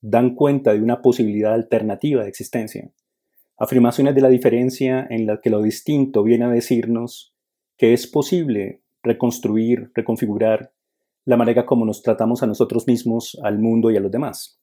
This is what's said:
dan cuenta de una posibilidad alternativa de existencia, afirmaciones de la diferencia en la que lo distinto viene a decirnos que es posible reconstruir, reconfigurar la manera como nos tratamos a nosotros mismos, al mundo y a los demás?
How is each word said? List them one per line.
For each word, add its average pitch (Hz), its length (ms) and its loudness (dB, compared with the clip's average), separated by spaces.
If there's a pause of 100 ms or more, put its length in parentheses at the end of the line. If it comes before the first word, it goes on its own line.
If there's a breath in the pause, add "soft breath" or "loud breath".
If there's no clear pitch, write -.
dan 120 340 0
cuenta 139 380 2
de 107 80 0
una 120 200 -2
posibilidad 107 520 2
alternativa 113 680 -2
de 101 60 -8
existencia, - 640 -10 (640)
afirmaciones 131 560 2
de 135 80 4
la 131 80 6
diferencia 127 800 2
en 113 160 -4
la 107 160 -4
que - 80 0
lo 107 120 2
distinto 131 640 0
viene 117 220 2
a 123 40 -2
decirnos 117 840 -2 (440)
que 117 160 6
es 120 120 0
posible 139 760 -4 (220)
reconstruir, 117 920 -2
reconfigurar 110 760 -2 (560)
la 123 80 4
manera 120 300 2
como 117 200 0
nos 107 160 -6
tratamos 113 400 -2
a 123 60 -2
nosotros 110 400 -2
mismos, 117 560 -2
al 104 160 -2
mundo 113 320 2
y 107 60 2
a - 20 2
los 98 100 -2
demás? - 540 -8